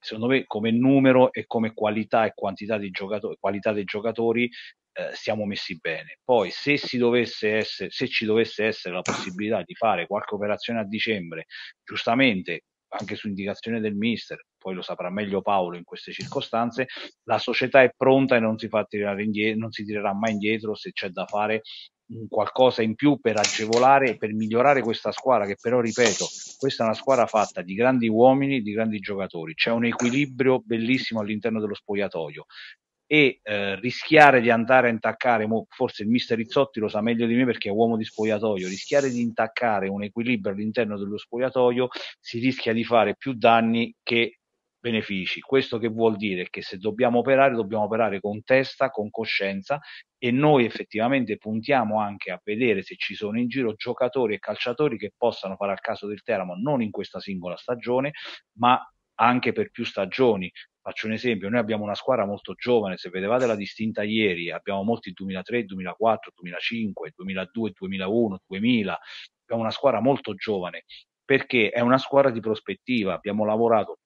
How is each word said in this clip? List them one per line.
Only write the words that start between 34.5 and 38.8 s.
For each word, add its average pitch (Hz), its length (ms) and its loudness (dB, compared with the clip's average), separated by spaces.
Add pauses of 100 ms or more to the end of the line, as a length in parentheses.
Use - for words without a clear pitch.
andare 120 360 6
a 120 60 4
intaccare, 113 520 0
mo, 107 260 -2
forse 117 340 -4
il 104 40 -2
mister 120 280 2
Rizzotti 117 420 0
lo 107 80 0
sa 104 140 -2
meglio 117 260 0
di 117 80 2
me 127 100 4
perché 113 240 -2
è 101 40 -2
uomo 117 240 2
di 110 80 -2
spogliatoio, 107 640 -2
rischiare 135 420 0